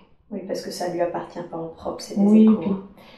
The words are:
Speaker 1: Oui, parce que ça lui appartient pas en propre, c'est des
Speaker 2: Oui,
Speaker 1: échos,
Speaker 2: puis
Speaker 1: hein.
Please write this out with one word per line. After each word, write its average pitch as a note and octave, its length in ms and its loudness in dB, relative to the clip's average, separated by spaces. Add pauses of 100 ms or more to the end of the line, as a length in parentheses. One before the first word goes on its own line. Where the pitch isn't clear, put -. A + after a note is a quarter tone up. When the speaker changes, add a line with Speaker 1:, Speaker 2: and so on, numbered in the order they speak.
(300)
Speaker 1:
Oui, G3 160 -8
parce - 160 -6
que G3 80 -12
ça F3+ 220 -6
lui E3+ 80 -4
appartient F3 500 -6
pas E3+ 60 -12
en E3 120 -8
propre, - 320 -12
c'est - 160 -10
des G3+ 100 2
Speaker 2:
Oui, A3 160 8
Speaker 1:
échos, G#3+ 160 8
Speaker 2:
puis F3 120 -4
Speaker 1:
hein. - 180 -6 (280)